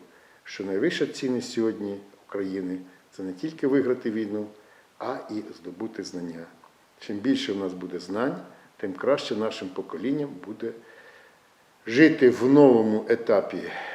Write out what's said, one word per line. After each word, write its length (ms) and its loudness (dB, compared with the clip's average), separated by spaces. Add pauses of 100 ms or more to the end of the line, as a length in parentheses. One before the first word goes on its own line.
(440)
що 200 -10
найвища 420 0
цінність 460 -4
сьогодні 480 -2 (280)
України — 500 -6 (320)
це 120 -14
не 100 -6
тільки 340 -6
виграти 440 2
війну, 360 -4 (520)
а 180 -6 (140)
і 120 -6 (140)
здобути 460 -10
знання. 420 -10 (560)
Чим 160 -8
більше 360 0
в 40 -2
нас 160 -4
буде 260 -8
знань, 380 -4 (440)
тим 120 -6
краще 440 0
нашим 320 -4
поколінням 600 -4 (160)
буде 260 -8 (1120)
жити 440 8
в 220 4
новому 560 8
етапі 540 2 (320)